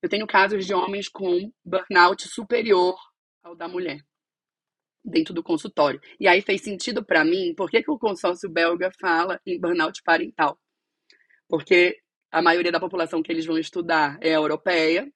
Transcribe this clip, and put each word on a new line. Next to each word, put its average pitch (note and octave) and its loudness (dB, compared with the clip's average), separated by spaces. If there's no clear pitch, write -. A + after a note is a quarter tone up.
Eu E3+ -4
tenho G#3 -2
casos G3 2
de G3 -2
homens G3 -2
com F#3+ -2
burnout F#3 2
superior G3+ 2
ao E3+ -20
da E3 -12
mulher, E3+ -8
dentro A#3+ -2
do F3 -8
consultório. D3+ -2
E G3 4
aí F#3 4
fez G3 -2
sentido G#3+ -8
pra E3 2
mim, F3 0
por F3+ -4
que A3 2
que - -6
o C4+ -2
consórcio F#3 -2
belga E3+ 0
fala F3 0
em F3+ -4
burnout E3+ -2
parental? E3 0
Porque F3 2
a D#3+ 0
maioria F3 2
da E3+ 0
população E3+ -4
que E3+ -6
eles D#3+ -2
vão D#3+ -2
estudar D#3+ 0
é D#3+ 2
europeia D#3+ 0